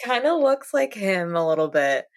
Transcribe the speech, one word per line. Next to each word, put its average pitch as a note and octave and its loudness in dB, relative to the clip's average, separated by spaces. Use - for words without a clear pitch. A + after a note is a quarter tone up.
kinda B3+ 0
looks C#4 0
like C4+ 0
him F#3+ -2
a E3 0
little D#3 2
bit, C#3+ 0